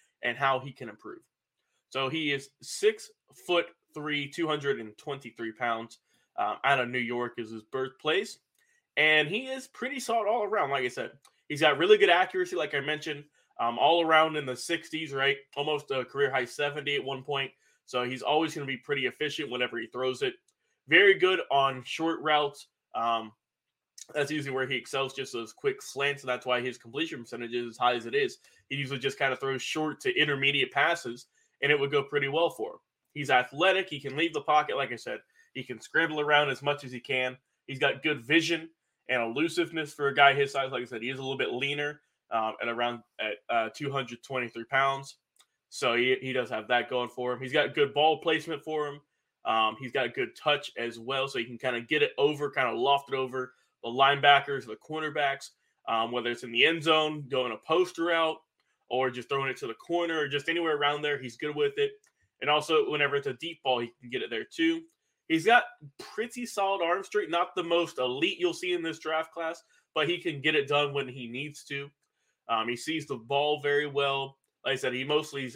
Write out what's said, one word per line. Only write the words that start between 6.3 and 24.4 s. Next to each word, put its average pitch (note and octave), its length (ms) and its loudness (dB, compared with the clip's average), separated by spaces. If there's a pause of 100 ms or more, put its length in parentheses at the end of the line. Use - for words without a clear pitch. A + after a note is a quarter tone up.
Um, G#2 260 -2
out C#3 160 4
of B2 100 -2
New B2+ 80 -2
York A#2+ 400 -2
is A2 120 -8
his A2 120 -12
birthplace, D3+ 760 -2 (600)
and D3+ 280 6
he A3+ 200 -4
is C4 220 -8
pretty C4 320 -8
solid A3+ 280 0
all A3 160 2
around. F#3+ 260 0
Like C3 140 2
I B2 40 0
said, A#2+ 240 -6 (360)
he's D3 120 -4
got D3 180 6
really G3+ 200 8
good F#3 120 8
accuracy, F3+ 460 4
like D3+ 180 -2
I C#3 60 0
mentioned, D3 440 -4 (340)
um, A#2 200 0
all E3 260 6
around D#3+ 320 6
in C#3+ 100 -4
the B2+ 100 -6
sixties, D#3+ 560 -6
right? C#3 260 2 (180)
Almost D3 340 -4
a C3 140 -2
career C#3 260 0
high C3 140 0
seventy C#3+ 500 -4
at C3 100 -2
one C3 180 -8
point. C3+ 280 -4 (360)
So B2 180 -2
he's B2+ 180 -6
always D#3 320 0
gonna D3 120 -8
be C3+ 100 -6
pretty C3+ 300 -2
efficient C#3+ 440 -6
whenever A#2+ 280 -4
he A#2 100 -8
throws B2+ 340 -4
it. B2+ 120 0 (520)
Very F#3+ 280 8
good F3+ 260 2 (100)
on C3+ 340 2
short E3 360 -4
routes. D3 480 0 (260)
Um, A2+ 380 -2 (840)
that's D3 160 0
usually C#3 240 -4